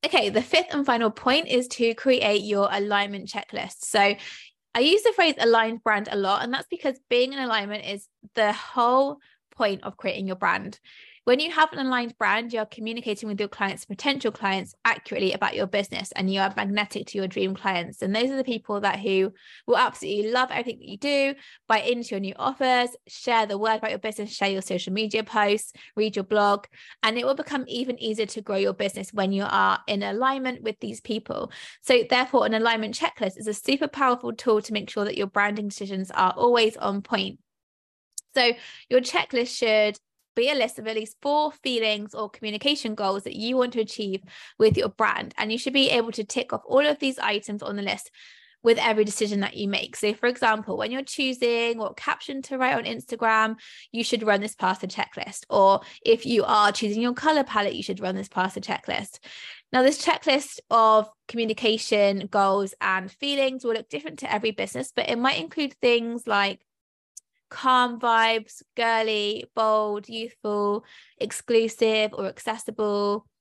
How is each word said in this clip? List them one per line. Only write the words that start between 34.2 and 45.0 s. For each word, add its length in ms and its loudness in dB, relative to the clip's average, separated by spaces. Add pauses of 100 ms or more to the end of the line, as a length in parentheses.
tool 300 2
to 100 -8
make 160 -4
sure 160 -2
that 140 -4
your 80 0
branding 400 0
decisions 420 -6
are 260 2
always 420 4
on 260 -2
point. 360 -4 (960)
So 200 4 (360)
your 120 6
checklist 540 -2
should 440 2 (340)
be 160 2
a 60 0
list 240 -2
of 80 -10
at 80 -6
least 260 -8
four 300 0
feelings 640 -2
or 140 -6
communication 680 -4
goals 280 -2
that 120 -12
you 220 -2
want 160 0
to 80 -2
achieve 420 -6 (340)
with 200 6
your 100 0
brand. 500 -2